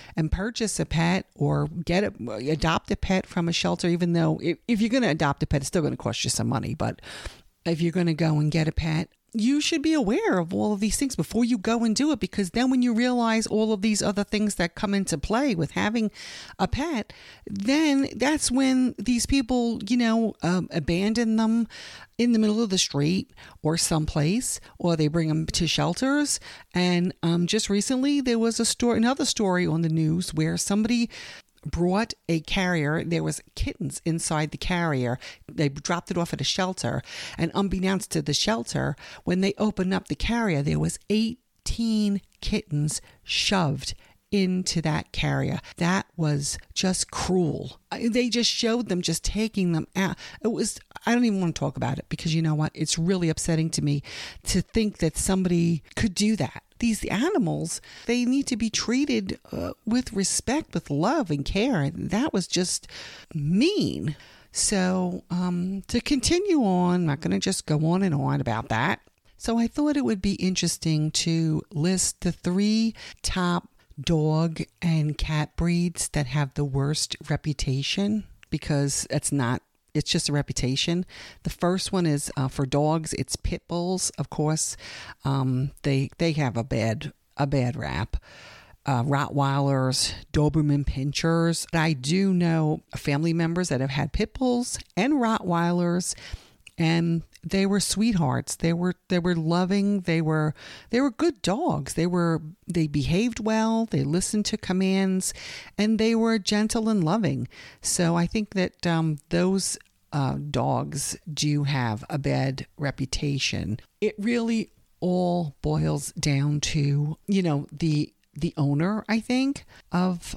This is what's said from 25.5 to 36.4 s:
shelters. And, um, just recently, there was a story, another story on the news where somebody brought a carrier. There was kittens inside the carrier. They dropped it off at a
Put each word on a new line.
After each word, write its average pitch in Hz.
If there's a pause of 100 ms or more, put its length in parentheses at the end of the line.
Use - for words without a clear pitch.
shelters. 269 (340)
And, 180
um, 175
just 208
recently, 262
there 240
was 226
a 226
story, 240
another 247
story 180
on 160
the 165
news 160
where 160
somebody 226 (560)
brought 180 (160)
a 165
carrier. 170
There 165
was 156 (140)
kittens -
inside 160
the 147
carrier. 143 (340)
They 151
dropped 151
it 175
off 170
at 135
a 135